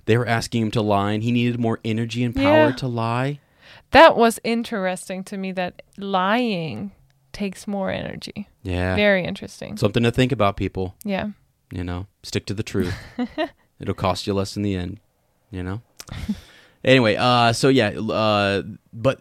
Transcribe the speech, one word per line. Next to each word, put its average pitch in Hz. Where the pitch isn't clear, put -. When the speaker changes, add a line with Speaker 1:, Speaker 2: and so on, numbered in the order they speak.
Speaker 1:
they 110
were 120
asking 113
him 107
to 120
lie, 101
and 107
he 120
needed 120
more 113
energy 113
and 120
power 294
Speaker 2:
Yeah. -
Speaker 1:
to 143
lie. 120
Speaker 2:
That 302
was 226
interesting 190
to 208
me, 190
that 180
lying 196
takes -
more 196
energy. -
Speaker 1:
Yeah. 90
Speaker 2:
Very 202
interesting. -
Speaker 1:
Something 113
to 120
think 127
about, 104
people. 95
Speaker 2:
Yeah. 202
Speaker 1:
You 90
know, 90
stick -
to 101
the 104
truth. 92
Speaker 2:
<laughs> -
Speaker 1:
It'll 98
cost -
you 101
less 98
in 101
the 101
end, 90
you 92
know? 95
<laughs> -
Anyway, 127
uh, 120
so 117
yeah, 120
uh, 101
but 117